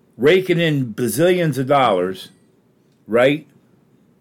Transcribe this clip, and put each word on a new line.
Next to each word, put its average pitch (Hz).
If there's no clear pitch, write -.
raking 175
in 139
bazillions 151
of 135
dollars, 104
right? 131